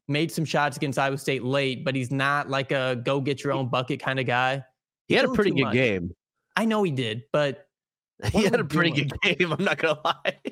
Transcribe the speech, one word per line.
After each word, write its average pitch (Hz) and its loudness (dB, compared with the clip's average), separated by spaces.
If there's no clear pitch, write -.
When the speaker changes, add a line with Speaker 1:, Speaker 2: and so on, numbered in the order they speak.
Speaker 1:
made 151 0
some 165 -2
shots 147 0
against 139 -2
Iowa 135 2
State 135 -2
late, 131 0
but 131 -2
he's 127 -4
not, 139 0
like, 135 -2
a 131 0
go 139 0
get 135 -4
your 139 0
own 135 -2
bucket 127 -2
kinda 131 -2
guy. 127 0
Speaker 2:
He - 2
had 254 6
a 254 2
Speaker 1:
Doing 254 -2
Speaker 2:
pretty 208 4
Speaker 1:
too 139 0
Speaker 2:
good 135 4
Speaker 1:
much. 110 0
Speaker 2:
game. 98 2
Speaker 1:
I 202 2
know 220 2
he 185 2
did, 120 -4
but 147 -2
Speaker 2:
<laughs> - -8
He 208 2
Speaker 1:
what - 4
Speaker 2:
had 196 4
Speaker 1:
are 233 2
Speaker 2:
a 190 -2
Speaker 1:
we 147 -6
Speaker 2:
pretty 170 2
Speaker 1:
doing? 139 0
Speaker 2:
good 190 2
game, 175 0
I'm 160 0
not 160 0
gonna 151 0
lie. - -2